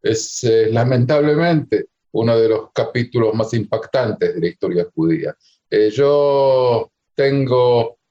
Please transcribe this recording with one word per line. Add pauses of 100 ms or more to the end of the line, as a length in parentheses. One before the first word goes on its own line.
es,
eh,
lamentablemente (260)
uno
de
los
capítulos
más
impactantes
de
la
historia
judía. (360)
Eh,
yo (240)
tengo (120)